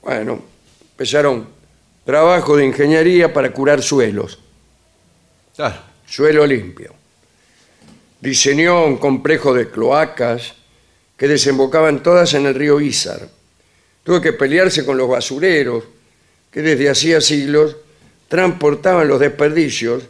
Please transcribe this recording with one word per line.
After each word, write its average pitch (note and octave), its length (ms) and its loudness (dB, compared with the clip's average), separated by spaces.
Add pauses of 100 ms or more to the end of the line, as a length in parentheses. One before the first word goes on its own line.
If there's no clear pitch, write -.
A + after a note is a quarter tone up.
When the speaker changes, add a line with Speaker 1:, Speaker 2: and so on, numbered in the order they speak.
Speaker 1:
Bueno, A#2 400 -8 (500)
empezaron C3 540 -2 (580)
trabajo D#3 520 2
de C#3+ 80 4
ingeniería D#3+ 680 2
para C3 200 -2
curar C3+ 300 0
suelos. A2 560 -2 (1160)
Speaker 2:
Claro. C#3 320 -8 (180)
Speaker 1:
Suelo D3+ 400 2
limpio. G#2 480 -6 (1200)
Diseñó D#3 680 0
un C3+ 100 0
complejo C#3+ 560 0
de A#2+ 160 0
cloacas A#2+ 840 -2 (640)
que C3+ 100 0
desembocaban C#3 760 0
todas F3 300 4
en C#3+ 140 0
el C3+ 80 0
río D3 260 2
Isar. - 480 -6 (760)
Tuvo F3 180 0
que D#3 100 0
pelearse D#3 540 0
con C3+ 100 -2
los C3 100 0
basureros B2+ 760 -2 (680)
que - 120 -8
desde C#3+ 260 0
hacía D#3 320 0
siglos D3 560 0 (520)
transportaban E3+ 760 0
los C#3 140 0
desperdicios C#3 880 -2